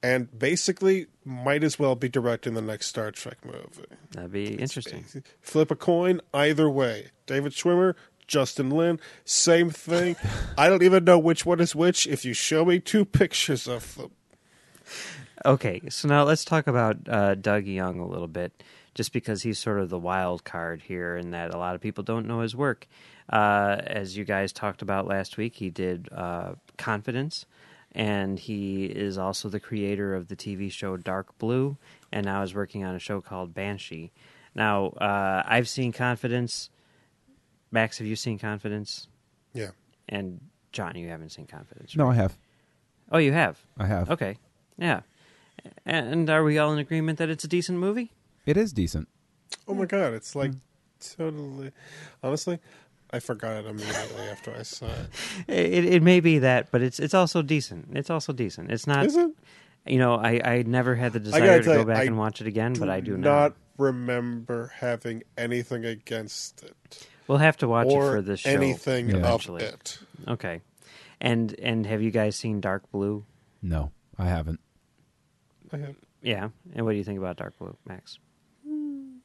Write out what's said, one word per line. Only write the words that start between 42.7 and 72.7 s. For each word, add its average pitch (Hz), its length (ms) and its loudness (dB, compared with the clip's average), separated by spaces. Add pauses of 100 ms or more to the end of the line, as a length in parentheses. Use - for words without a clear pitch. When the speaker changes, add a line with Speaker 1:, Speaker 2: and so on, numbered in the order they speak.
Speaker 2:
Oh, - 100 2
you 143 120 6
have? 143 320 2 (140)
Speaker 3:
I 104 80 -2
have. 95 260 2
Speaker 2:
Okay. 95 260 -2 (400)
Yeah. 160 240 0 (840)
And 156 440 0
are 156 140 6
we 151 140 4
all 151 140 4
in 151 80 0
agreement 160 400 -2
that 160 100 -2
it's 160 140 -6
a 156 40 -10
decent 175 320 0
movie? 214 340 -2 (320)
Speaker 3:
It 151 100 2
is 208 160 2
decent. 85 380 -2 (580)
Speaker 1:
Oh 196 60 -4
my 196 120 0
God, 170 280 0
it's - 220 -12
like 139 160 -2
Speaker 3:
Hmm. 131 60 -8 (600)
Speaker 1:
totally, 143 540 -8 (520)
honestly, 160 360 -4 (520)
I 123 80 -4
forgot 110 380 -6
it 107 80 -10
immediately 107 680 -8
after 113 240 -12
I 117 80 -12
saw - 220 -12
it. - 240 -6 (180)
Speaker 2:
<laughs> 190 220 -10
It, 175 360 2
it 180 180 6
may 180 180 8
be 160 180 6
that, 127 320 4
but 120 100 2
it's, 123 180 -2
it's 151 140 -2
also 175 280 4
decent. 139 520 -2
It's - 160 -6
also 156 220 -4
decent. 104 400 -6
It's 113 160 -4
not 143 200 2
Speaker 1:
Is 302 100 2
it? 349 140 4 (540)
Speaker 2:
You 131 120 2
know, 123 180 6
I, 117 300 2
I 120 180 2
never 123 320 2
had 120 160 0
the 113 80 -4
Speaker 1:
I 104 40 -8
Speaker 2:
desire 107 220 2
Speaker 1:
gotta 185 120 10
Speaker 2:
to - 80 6
Speaker 1:
tell 165 80 6
Speaker 2:
go 147 80 6
Speaker 1:
you, 110 60 2
Speaker 2:
back 113 100 2
Speaker 1:
I 131 60 2
Speaker 2:
and 117 140 0
watch 107 220 -2
it 110 80 -6
again, 110 320 -2
but 95 100 -2
I 95 120 -2
do 104 120 -6
Speaker 1:
do 92 40 -4
Speaker 2:
now. 143 160 4
Speaker 1:
not 147 200 4 (240)
remember 120 1000 -2
having 117 460 -4 (140)
anything 120 460 -4
against 110 800 -10
it. - 440 -20 (200)
Speaker 2:
We'll 139 120 2
have 156 180 6
to 131 100 0
watch 117 200 2
it 135 60 4
Speaker 1:
Or 139 200 2
Speaker 2:
for 107 80 0
this 95 200 -4
show 135 80 -2
Speaker 1:
anything 131 600 0
Speaker 3:
Yeah. 98 80 2
Speaker 1:
of - 60 4
Speaker 2:
eventually. 110 420 0
Speaker 1:
it. - 340 -12 (280)
Speaker 2:
Okay. 90 340 -6 (580)
And, 117 420 0
and 113 240 -2
have 107 160 -2
you 110 100 0
guys 107 260 0
seen 107 240 -4
Dark 95 300 -4